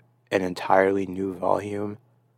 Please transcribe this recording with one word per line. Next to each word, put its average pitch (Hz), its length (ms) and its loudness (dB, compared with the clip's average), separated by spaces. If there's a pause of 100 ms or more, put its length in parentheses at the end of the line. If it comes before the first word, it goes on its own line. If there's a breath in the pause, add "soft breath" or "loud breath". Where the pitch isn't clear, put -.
(300)
an 98 100 2
entirely 95 640 2
new 92 300 -4
volume. 101 640 -2 (400)